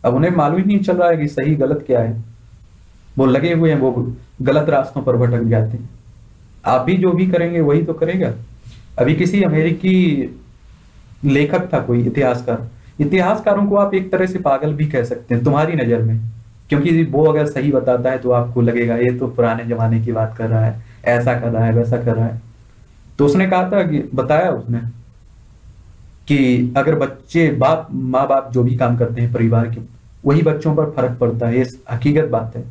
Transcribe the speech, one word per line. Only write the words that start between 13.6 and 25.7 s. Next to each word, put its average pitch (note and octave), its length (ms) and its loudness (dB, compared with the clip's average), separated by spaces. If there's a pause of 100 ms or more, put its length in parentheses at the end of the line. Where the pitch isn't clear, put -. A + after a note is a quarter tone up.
को G3+ 100 0
आप G3+ 180 2
एक F#3 180 -2
तरह F#3 140 0
से F#3 140 -4
पागल D3 340 0
भी D3 140 -2
कह B2 160 -2
सकते A#2+ 320 -4
हैं A#2+ 80 0
तुम्हारी D3 300 2
नज़र A#2 280 0
में, A2+ 200 0 (480)
क्योंकि E3 340 2
वो D3+ 220 2
अगर D3+ 200 2
सही C#3+ 260 -2
बताता B2 400 0
है C3 60 -4
तो B2 140 -2
आपको A#2+ 300 0
लगेगा, A#2 340 0
"ये B2 160 2
तो B2 160 -4
पुराने A#2 380 -2
जमाने A2+ 360 0
की A#2 100 -4
बात A2 260 -4
कर A#2 100 -4
रहा A2+ 180 0
है, A2 160 -4 (240)
ऐसा A#2+ 340 0
कर A#2 100 -4
रहा A2+ 160 0
है, A2+ 80 0
वैसा A#2 240 0
कर A#2 180 -2
रहा A2+ 100 0
है।" A2+ 160 -6 (760)
तो C#3+ 60 4
उसने F#3 220 2
कहा F#3 160 2
था F#3 200 0
कि, D3+ 320 -2
बताया D3+ 360 0
उसने A#2 280 -4 (1500)